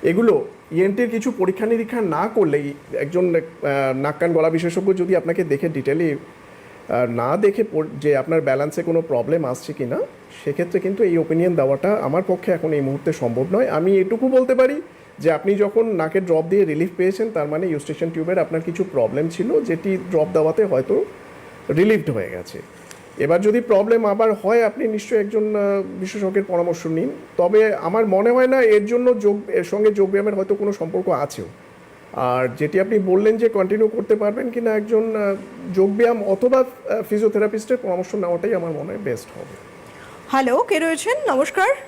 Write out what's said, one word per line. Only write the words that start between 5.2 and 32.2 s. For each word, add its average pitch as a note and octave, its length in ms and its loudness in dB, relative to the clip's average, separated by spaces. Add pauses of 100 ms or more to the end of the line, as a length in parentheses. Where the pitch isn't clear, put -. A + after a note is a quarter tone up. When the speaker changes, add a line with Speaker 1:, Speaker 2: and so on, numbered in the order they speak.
Speaker 1:
দেখে D3 240 -2
ডিটেইলি, D3+ 440 -2
আহ, - 960 -6
না A#2+ 260 -2
দেখে G#3 280 2
পর-, D#3 220 -4 (140)
যে D3 160 2
আপনার D#3+ 240 0
ব্যালেন্সে D3+ 420 -2
কোনো E3 200 0
প্রবলেম D3+ 420 0
আসছে B2+ 280 -6
কিনা, C3 260 -4 (460)
সেক্ষেত্রে F3 360 -2
কিন্তু G3 240 -2
এই E3+ 140 2
ওপিনিয়ন E3 360 0
দেওয়াটা C#3 400 2
আমার D#3+ 320 -2
পক্ষে F#3 260 -2
এখন E3 200 -2
এই D3 80 0
মুহূর্তে C#3 320 -2
সম্ভব B2 400 -2
নয়। B3 160 2
আমি F#3 300 2
এটুকু A3+ 300 0
বলতে B3+ 260 4
পারি C4 280 2 (360)
যে D#3 140 2
আপনি F#3+ 220 2
যখন G3+ 320 2
নাকে F3+ 340 0
ড্রপ E3 240 2
দিয়ে F#3+ 200 4
রিলিফ D#3+ 320 0
পেয়েছেন, F#3+ 340 0
তার D3+ 180 -2
মানে D#3+ 180 -2
ইউস্টেশন D#3+ 440 -4
টিউবের E3 280 -2
আপনার D#3+ 220 0
কিছু E3+ 320 -4
প্রবলেম C3+ 360 0
ছিল, G3+ 320 0
যেটি G3 380 -2 (120)
ড্রপ D#3 220 0
দেওয়াতে D#3+ 320 2
হয়তো F#3+ 400 0 (680)
রিলিফড F#3+ 400 2
হয়ে G#2+ 200 -4
গেছে। - 320 -12 (560)
এবার E3 220 2
যদি G#3+ 200 4
প্রবলেম A3+ 460 2
আবার G#3+ 260 2
হয়, G#3+ 320 2
আপনি A3 240 -2
নিশ্চয়ই G#3+ 320 -2
একজন, G#3+ 360 -2
আহ, G3 260 0 (180)
বিশেষজ্ঞের G3 440 -2
পরামর্শ F3 420 -2
নিন। E3 240 -2 (260)
তবে G#3 380 4
আমার G#3+ 320 0
মনে G3+ 240 2
হয় B3+ 160 4
না C4 160 4
এর G#3 240 4
জন্য B3 340 2
যোগ, G#3 280 2
এর F#3 160 0
সঙ্গে G#3 280 2
যোগব্যায়ামের G3+ 420 0
হয়তো F#3+ 200 0
কোনো G3+ 180 -2
সম্পর্ক F#3 360 -4
আছেও। C#3 360 -2 (680)
আর B2+ 360 0 (100)